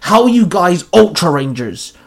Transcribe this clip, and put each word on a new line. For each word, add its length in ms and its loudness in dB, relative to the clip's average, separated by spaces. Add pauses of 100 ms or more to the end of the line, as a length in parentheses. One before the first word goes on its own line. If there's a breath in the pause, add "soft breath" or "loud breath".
How 220 0
are 60 4
you 160 4
guys 480 0
Ultra 380 2
Rangers? 640 -6 (140)